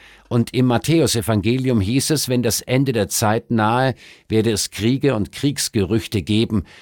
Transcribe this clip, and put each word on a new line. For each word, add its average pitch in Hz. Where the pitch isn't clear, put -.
und 120
im 127
Matthäusevangelium 120
hieß 117
es, 151
wenn 123
das 113
Ende 135
der 104
Zeit 110
nahe, 120
werde 110
es -
Kriege 127
und 104
Kriegsgerüchte 110
geben, 107